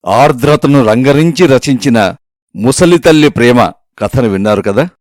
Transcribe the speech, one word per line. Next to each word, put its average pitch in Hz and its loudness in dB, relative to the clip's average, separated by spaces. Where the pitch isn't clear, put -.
ఆర్ద్రతను 139 0
రంగరించి 139 0
రచించిన 123 0
ముసలి 165 0
తల్లి 156 2
ప్రేమ 120 0
కథను 117 -4
విన్నారు 101 -2
కదా? 110 -2